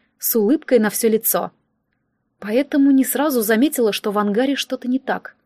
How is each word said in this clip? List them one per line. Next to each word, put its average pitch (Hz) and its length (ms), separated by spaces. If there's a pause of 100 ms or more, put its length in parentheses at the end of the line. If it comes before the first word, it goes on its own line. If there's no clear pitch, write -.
(180)
с - 180
улыбкой 240 420
на 214 100
всё 226 200
лицо. 196 420 (880)
Поэтому 277 540
не 262 120
сразу 269 360
заметила, 226 520
что 208 200
в 202 60
ангаре 214 360
что-то - 320
не 254 140
так. - 340 (120)